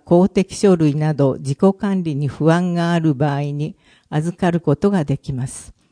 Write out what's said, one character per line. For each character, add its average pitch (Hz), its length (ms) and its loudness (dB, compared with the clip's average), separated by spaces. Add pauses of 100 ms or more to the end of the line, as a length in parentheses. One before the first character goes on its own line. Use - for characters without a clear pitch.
公 175 240 4
的 - 260 -2
書 196 220 4
類 156 180 2
な 156 180 0
ど 135 260 0
自 139 160 -6
己 - 40 -12 (200)
管 196 240 -2
理 160 120 -4
に 143 140 -2
不 151 240 0
安 175 200 0
が 170 200 0
あ 170 80 2
る 160 140 2
場 143 200 -2
合 143 80 -4
に 147 340 -6 (320)
預 156 260 -4
か 180 160 0
る 170 100 0
こ 143 140 2
と 202 160 0
が 185 140 0
で 139 140 -2
き - 140 -10
ま 127 160 -6
す。 - 260 -18 (180)